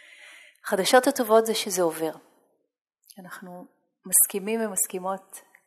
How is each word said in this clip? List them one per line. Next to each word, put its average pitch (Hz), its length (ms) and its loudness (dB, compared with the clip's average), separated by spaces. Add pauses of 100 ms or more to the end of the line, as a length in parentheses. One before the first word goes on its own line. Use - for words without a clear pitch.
(640)
החדשות 214 440 4
הטובות 226 380 4
זה 220 100 -2
שזה 185 260 -2
עובר. 160 300 0 (1080)
אנחנו 180 460 -16 (400)
מסכימים 202 560 0
ומסכימות 190 800 -6 (260)